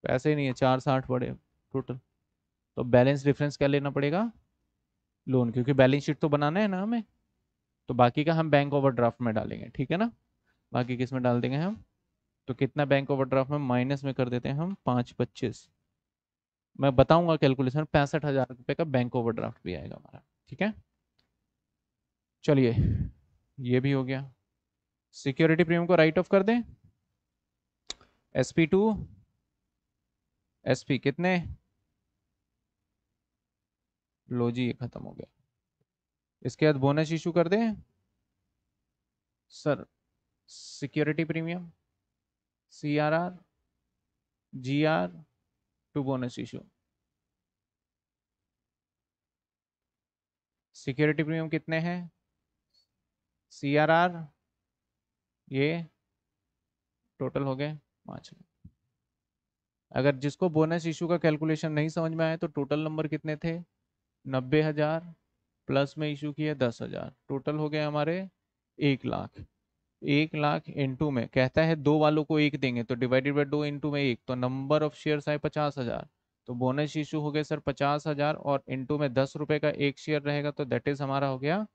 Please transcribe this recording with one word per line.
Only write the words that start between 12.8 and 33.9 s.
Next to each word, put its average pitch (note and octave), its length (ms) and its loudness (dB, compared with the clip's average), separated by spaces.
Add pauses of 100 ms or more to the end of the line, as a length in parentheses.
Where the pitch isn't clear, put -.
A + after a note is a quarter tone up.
बैंक C#3 260 2
ओवरड्राफ्ट C3+ 400 2
में D3 60 -2
माइनस C3+ 460 0
में C3+ 100 -2
कर B2 160 0
देते B2 200 -2
हैं C#3 60 -2
हम? E3+ 180 -4 (120)
पाँच B2 260 0
पच्चीस। - 560 -4 (1120)
मैं C3+ 160 2
बताऊंगा D#3+ 420 6
कैलकुलेशन, C3+ 480 2
पैंसठ D3 400 0
हजार C3+ 240 0
रुपये B2+ 260 -6
का E3+ 80 -2
बैंक B2+ 320 0
ओवरड्राफ्ट A2+ 480 -2
भी F2+ 100 -6
आएगा - 220 -10
हमारा, - 260 -20 (280)
ठीक C3+ 120 -8
है? G#3 120 -2 (1700)
चलिए, C3 300 4 (840)
ये B2 220 0
भी C#3 120 0
हो C3+ 120 2
गया। C3+ 300 -6 (840)
सिक्योरिटी D#3+ 480 2
प्रीमियम E3+ 240 2
को F3+ 80 6
राइट D#3+ 240 6
ऑफ F3 100 -2
कर F#3+ 140 6
दें। A#3 180 2 (1700)
एसपी C#3 300 2
टू, F#3+ 160 4 (1800)
एसपी C3 340 0
कितने? E3+ 340 0 (3000)